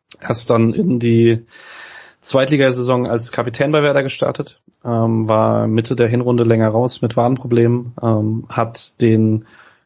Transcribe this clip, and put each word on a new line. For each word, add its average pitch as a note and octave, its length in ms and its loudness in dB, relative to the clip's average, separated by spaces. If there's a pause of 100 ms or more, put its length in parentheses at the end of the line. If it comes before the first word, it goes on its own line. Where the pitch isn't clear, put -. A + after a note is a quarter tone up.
(180)
Er - 120 -12
ist - 200 -6
dann A2+ 240 2
in F3 240 -2
die A#2 480 2 (760)
Zweitligasaison B2+ 840 0
als A#2 280 -4
Kapitän B2 400 -2
bei D3+ 100 2
Werder C#3+ 180 2
gestartet, - 600 -6 (240)
ähm, A2+ 420 0
war A2 400 2
Mitte A2+ 300 -2
der A#2+ 100 2
Hinrunde A#2+ 380 0
länger A2+ 240 2
raus A#2+ 320 -2
mit A#2 160 -2
Wadenproblemen, A#2+ 840 0
ähm, A2 460 -2
hat - 540 -8
den A2 420 2 (420)